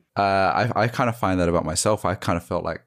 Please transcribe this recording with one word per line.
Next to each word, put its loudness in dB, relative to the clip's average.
Uh, 2
I, 2
I 2
kind -2
of -4
find 0
that 2
about 2
myself. 0
I 0
kind -2
of -8
felt -4
like, -6